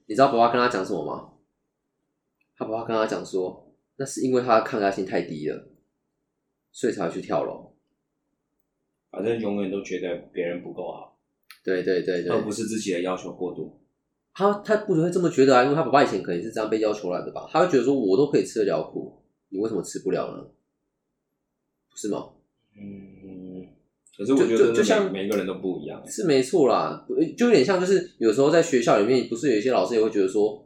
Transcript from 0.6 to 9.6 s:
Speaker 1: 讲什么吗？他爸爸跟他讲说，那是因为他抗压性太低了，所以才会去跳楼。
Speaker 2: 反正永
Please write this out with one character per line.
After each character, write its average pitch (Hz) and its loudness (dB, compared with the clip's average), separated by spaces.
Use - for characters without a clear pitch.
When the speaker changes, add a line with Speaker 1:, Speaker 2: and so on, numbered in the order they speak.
Speaker 1:
讲 104 -2
什 98 -8
么 80 -4
吗？ - -10
他 - -10
爸 110 -6
爸 113 -8
跟 113 -4
他 110 0
讲 95 -6
说， - -6
那 135 -8
是 - -8
因 131 0
为 127 4
他 127 4
抗 117 -4
压 98 2
性 95 -4
太 90 -2
低 76 -10
了， - -10
所 - -2
以 104 0
才 92 -4
会 85 -6
去 95 -8
跳 82 -4
楼。 - -10
Speaker 2:
反 92 -8
正 117 -2
永 101 -4